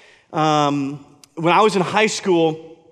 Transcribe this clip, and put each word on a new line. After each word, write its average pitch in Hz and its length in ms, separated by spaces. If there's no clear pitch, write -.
Um, 147 720
when 170 180
I 175 80
was 208 160
in 185 60
high 185 240
school 165 720